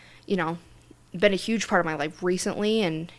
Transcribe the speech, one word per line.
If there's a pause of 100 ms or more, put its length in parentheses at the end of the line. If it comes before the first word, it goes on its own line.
(260)
you
know, (560)
been
a
huge
part
of
my
life
recently,
and,